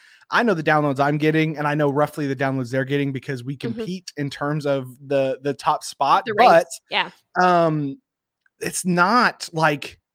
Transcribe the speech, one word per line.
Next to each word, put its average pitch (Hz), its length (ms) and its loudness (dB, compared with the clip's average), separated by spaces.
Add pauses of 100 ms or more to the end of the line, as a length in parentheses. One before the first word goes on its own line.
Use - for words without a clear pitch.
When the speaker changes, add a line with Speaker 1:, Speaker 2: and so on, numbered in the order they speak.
(320)
Speaker 1:
I 208 120 2
know 220 120 2
the 156 80 -6
downloads 147 360 2
I'm 147 200 2
getting, 156 380 0
and 147 100 -2
I 147 80 0
know 151 140 2
roughly 147 380 -2
the 135 80 -4
downloads 131 360 -4
they're 135 140 -2
getting 139 260 -2
because 131 320 -8
we 135 120 -8
Speaker 2:
Mm-hmm. 226 220 -8
Speaker 1:
compete 185 400 -8
in 143 140 -4
terms 147 340 -4
of 135 240 -2 (100)
the, 135 440 -2
the 143 100 -4
top - 300 -2
spot, 151 420 0
Speaker 2:
The 226 100 -6
Speaker 1:
but, 185 300 6
Speaker 2:
race. - 240 -18
Yeah. 180 220 -2 (280)
Speaker 1:
um, 160 600 2 (580)
it's - 240 -8
not, 185 720 2
like, 156 460 -2 (160)